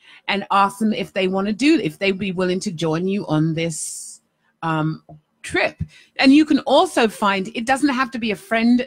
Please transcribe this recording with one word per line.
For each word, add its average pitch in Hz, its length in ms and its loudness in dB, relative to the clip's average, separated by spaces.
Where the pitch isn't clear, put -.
and 196 240 -2
ask 196 280 2
them 214 140 0
if - 220 -6
they 190 120 0
wanna 190 280 -2
do, 285 280 4
if 156 160 -4
they'd 196 200 0
be 196 140 -4
willing 180 280 -2
to 208 100 -6
join 165 380 -2
you 196 200 -2
on 156 260 2
this, - 680 -8
um, 160 400 -2
trip. - 360 -4
And 269 180 6
you 302 100 6
can 302 160 2
also 277 480 2
find, 196 480 -2
it 240 80 -6
doesn't 262 240 0
have 254 220 -2
to 254 80 -10
be 220 140 -4
a 196 40 -4
friend 240 500 0